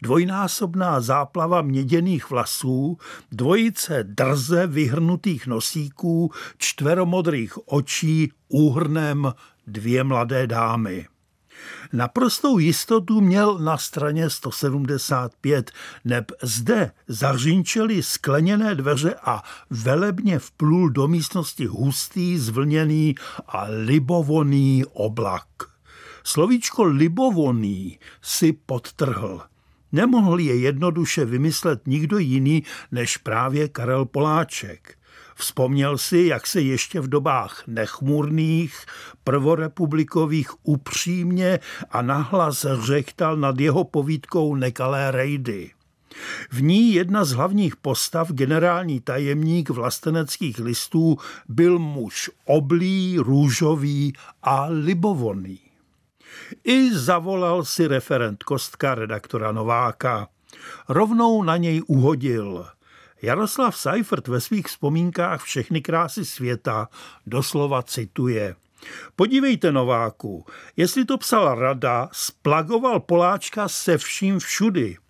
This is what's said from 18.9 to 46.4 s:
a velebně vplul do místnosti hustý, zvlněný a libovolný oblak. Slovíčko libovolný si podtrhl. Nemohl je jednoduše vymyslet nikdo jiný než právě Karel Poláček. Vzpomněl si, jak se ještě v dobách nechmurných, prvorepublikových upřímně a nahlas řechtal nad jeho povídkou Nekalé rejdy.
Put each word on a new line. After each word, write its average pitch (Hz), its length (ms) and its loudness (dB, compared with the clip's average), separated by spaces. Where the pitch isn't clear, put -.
a 113 200 -2
velebně 170 680 0
vplul 160 520 2
do 135 180 2
místnosti 160 580 -2
hustý, 139 720 -2
zvlněný 151 760 2
a 98 200 -6
libovolný 139 1200 2
oblak. 104 540 -4
Slovíčko 226 600 0
libovolný 143 1120 2
si - 300 2
podtrhl. 110 880 -6
Nemohl 190 480 4
je 135 160 2
jednoduše 151 680 0
vymyslet 139 600 0
nikdo 156 320 0
jiný 143 440 2
než 120 240 -4
právě 131 520 -2
Karel 131 360 -2
Poláček. 151 920 -2
Vzpomněl 139 640 0
si, - 200 0
jak 160 280 2
se 185 140 0
ještě 135 400 -2
v 131 80 -4
dobách 135 580 -2
nechmurných, 147 1200 -2
prvorepublikových 156 1400 0
upřímně 180 920 0
a 120 120 -2
nahlas 147 640 0
řechtal 143 560 0
nad 135 240 0
jeho 151 240 2
povídkou 151 680 -2
Nekalé 135 560 -2
rejdy. 131 600 -4